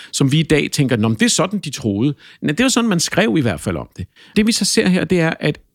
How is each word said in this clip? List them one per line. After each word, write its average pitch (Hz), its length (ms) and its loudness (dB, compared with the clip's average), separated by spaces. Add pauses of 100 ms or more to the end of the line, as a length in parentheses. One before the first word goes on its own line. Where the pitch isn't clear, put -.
(120)
som 139 200 0
vi 151 60 2
i 160 40 2
dag 147 280 0
tænker, 131 260 0
"Nå, 110 120 2
men 110 100 0
det 233 60 2
er 240 60 4
sådan, 190 280 -2
de 156 120 -8
troede." 117 440 -2 (280)
Men - 60 -2
det 151 140 0
var 269 60 2
sådan, 233 200 0
man 175 120 0
skrev 208 380 0
i - 20 2
hvert 101 200 -2
fald 90 160 -4
om 62 200 -10
det. 90 100 -10 (300)
Det, 208 100 4
vi 233 60 2
så - 120 -2
ser 214 240 2
her, 180 160 2
det 175 160 2
er, 165 200 0
at 151 180 -2 (160)